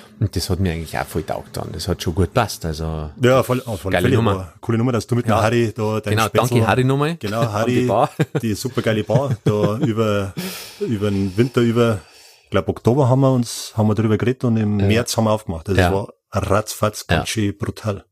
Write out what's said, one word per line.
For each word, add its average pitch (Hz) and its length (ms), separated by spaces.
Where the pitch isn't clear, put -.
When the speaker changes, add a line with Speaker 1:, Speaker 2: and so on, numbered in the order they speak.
Speaker 1:
Und - 160
das - 120
hat 90 120
mir 92 120
eigentlich 80 240
auch 60 100
voll 80 180
taugt - 320
dann. - 160
Das 82 160
hat 85 120
schon 87 140
gut 87 120
gepasst. - 380
Also 78 460
Speaker 2:
Ja, 127 220
voll, 127 240
auf 107 180
alle 92 100
Speaker 1:
geile 90 100
Speaker 2:
Fälle. 123 120
Speaker 1:
Nummer. 110 200
Speaker 2:
War 95 60
eine 85 180
coole 113 180
Nummer, 120 140
dass 107 160
du 117 80
mit 120 80
dem 110 60
Speaker 1:
Ja. 110 120
Speaker 2:
Harry 117 320
da 107 240
deinen 104 200
Speaker 1:
Genau, 110 100
Speaker 2:
Spätzle 113 220
Speaker 1:
danke 117 180
Harry 123 160
nochmal 143 320
Speaker 2:
Genau, 110 240
Speaker 1:
<laughs> - 0
an 113 120
Speaker 2:
Harry, 117 280
Speaker 1:
die 127 60
Bar. 117 240
Speaker 2:
die 110 140
supergeile 110 480
Bar 127 400
da 104 360
Speaker 1:
<laughs> - 20
Speaker 2:
über, 104 540
über 104 320
den 98 260
Winter 123 260
über, 117 360
ich - 60
glaub, 98 180
Oktober 123 400
haben 131 140
wir 131 100
uns, - 440
haben 107 120
wir 104 80
drüber 107 220
geredet 113 260
und 113 120
im 104 220
Speaker 1:
Ja. 98 80
Speaker 2:
März 110 300
haben 117 80
wir 107 80
aufgemacht. 85 360
Also 95 120
Speaker 1:
Ja. 90 80
Speaker 2:
es 90 60
war - 180
ratzfatz 104 800
ganz 80 140
Speaker 1:
Ja. - 40
Speaker 2:
schön 101 320
brutal. 101 540